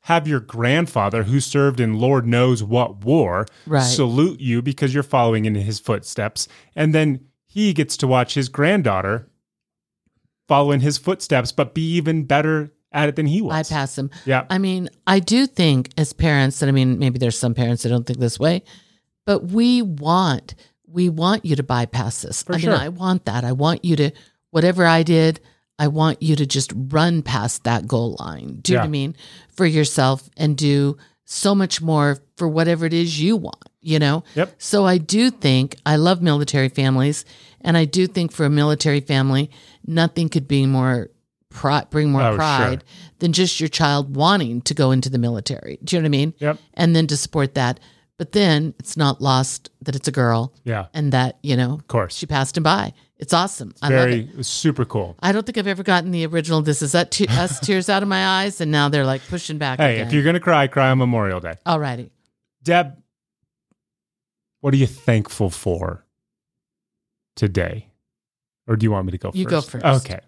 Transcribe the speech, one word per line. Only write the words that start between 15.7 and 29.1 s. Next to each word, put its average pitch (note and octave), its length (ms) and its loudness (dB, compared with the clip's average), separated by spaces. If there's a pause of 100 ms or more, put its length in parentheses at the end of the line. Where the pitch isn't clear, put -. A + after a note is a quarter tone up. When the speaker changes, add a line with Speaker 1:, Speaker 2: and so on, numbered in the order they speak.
Speaker 2:
as D#3 160 -2
parents, C#3+ 500 2
and C#3+ 60 2
I C3+ 40 2
mean, B2+ 260 2
maybe B2+ 200 0
there's A#2+ 200 -2
some A#2+ 160 -2
parents A#2+ 280 0
that B2 60 -2
don't A#2+ 180 0
think B2 120 -6
this A#2+ 200 -2
way, E3 240 0 (600)
but F3 260 0
we A#3+ 320 2
want, E3 720 0 (320)
we F3 220 0
want F3 380 0
you D#3 100 0
to C#3+ 60 -2
bypass A#2+ 600 -4
this. - 200 -10
Speaker 1:
For F3+ 120 -6
Speaker 2:
I E3+ 40 0
Speaker 1:
sure. E3 140 0
Speaker 2:
mean, B2 80 2
I C#3+ 100 -6
want F#3 340 -2
that. A#2 180 -2
I A#2+ 100 -2
want D3 320 0
you E3+ 120 2
to, D3 140 0 (400)
whatever F3 360 2
I E3 160 4
did, D#3+ 380 4 (380)
I D3+ 100 2
want D#3 340 0
you D#3 140 2
to C#3+ 100 0
just C3+ 300 -2
run D3+ 460 0
past A#2+ 420 -4
that A2+ 240 -2
goal A2+ 320 -2
line. C2+ 420 -12
Do F3+ 100 0
you - 40 4
know - 60 2
what - 20 2
I - 40 -2
Speaker 1:
Yeah. - 20 -4
Speaker 2:
mean? C#3+ 260 -4 (400)